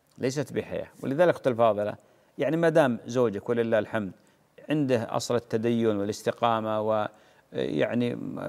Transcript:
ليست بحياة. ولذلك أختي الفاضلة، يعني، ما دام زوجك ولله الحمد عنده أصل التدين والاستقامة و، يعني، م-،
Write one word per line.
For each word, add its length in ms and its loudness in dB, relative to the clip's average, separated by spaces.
ليست 340 -4
بحياة. 340 -6
ولذلك 320 2
أختي 160 0
الفاضلة، 440 2
يعني، 180 0
ما 120 2
دام 380 4
زوجك 420 0
ولله 300 2
الحمد 340 -2
عنده 460 0
أصل 180 -2
التدين 640 0
والاستقامة 840 0
و، 280 0
يعني، 640 -2
م-، 40 -8